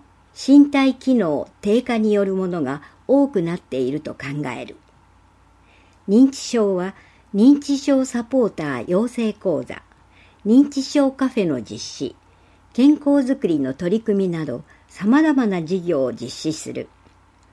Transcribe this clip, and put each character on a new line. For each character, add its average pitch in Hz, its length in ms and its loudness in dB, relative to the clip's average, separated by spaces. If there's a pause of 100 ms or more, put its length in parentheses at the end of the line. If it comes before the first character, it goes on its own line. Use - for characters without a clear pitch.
(340)
身 285 380 6
体 269 240 2
機 262 180 -2
能 160 360 0 (100)
低 214 220 0
下 247 160 -4
に 214 160 2
よ 202 100 2
る 190 100 -2
も 185 140 -2
の 175 140 -4
が 139 200 -6 (240)
多 277 220 4
く 208 140 -2
な 170 160 -4
っ - 20 -16
て - 180 -10
い 131 140 -2
る 151 80 -4
と - 140 -10
考 131 140 -14 (300)
え 135 80 -14
る。 - 120 -20 (1300)
認 247 220 6
知 262 80 -10
症 202 400 -2
は、 185 180 -6 (400)
認 269 240 6
知 277 180 -2
症 269 280 0
サ 240 180 -6
ポ 247 220 0
ー 185 60 -2
タ 160 120 -10 (120)
ー 117 120 -8
養 208 220 0
成 220 240 -4
講 143 300 -4
座、 - 200 -16 (640)
認 269 240 6
知 269 120 -4
症 269 300 0
カ 269 160 -2
フ 226 140 -2
ェ 185 40 0
の 135 160 -2
実 104 180 -14
施、 - 360 -10 (560)
健 277 200 4
康 294 100 0 (140)
づ 262 200 0
く 190 140 -2
り 156 100 0
の 131 140 -4
取 180 240 -2
り 226 40 -6
組 196 280 -2
み - 0 -
な 160 160 -4
ど、 139 180 -8 (240)
様 240 340 2
々 277 240 2
な 185 160 -2
事 175 200 -4
業 156 240 0
を 120 80 -4
実 120 180 -12
施 160 220 -6
す - 180 -12
る。 123 160 -10 (640)